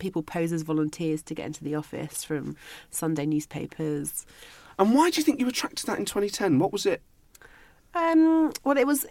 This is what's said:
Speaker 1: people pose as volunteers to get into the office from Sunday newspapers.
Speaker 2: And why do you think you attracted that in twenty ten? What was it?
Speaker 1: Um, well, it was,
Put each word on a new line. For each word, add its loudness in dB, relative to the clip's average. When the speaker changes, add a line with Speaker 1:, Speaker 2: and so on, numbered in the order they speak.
Speaker 1:
people -4
pose -2
as -2
volunteers -2
to -12
get -8
into -12
the -6
office -8
from -6
Sunday -4
newspapers. -6
Speaker 2:
And 4
why 6
do 0
you -2
think 2
you 0
attracted -6
that -2
in -4
twenty -2
ten? 2
What 2
was -4
it? 0
Speaker 1:
Um, 4
well, 2
it 4
was, 0